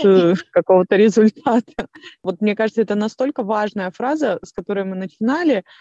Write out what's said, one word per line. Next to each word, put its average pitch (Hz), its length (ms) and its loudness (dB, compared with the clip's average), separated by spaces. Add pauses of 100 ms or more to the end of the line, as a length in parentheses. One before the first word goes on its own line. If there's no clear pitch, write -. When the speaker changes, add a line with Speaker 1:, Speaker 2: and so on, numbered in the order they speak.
Speaker 1:
э, 185 300 4
Speaker 2:
<laughs> - 160 -8
Speaker 1:
какого-то 185 460 2
результата. 220 880 2 (360)
Вот 185 180 -6
мне 208 140 0
кажется, 220 280 -2
это 208 120 -4
настолько 226 480 -4
важная 208 480 -4
фраза, 254 520 -4
с - 100 -20
которой 196 320 -6
мы 190 120 -8
начинали, 240 640 -2 (180)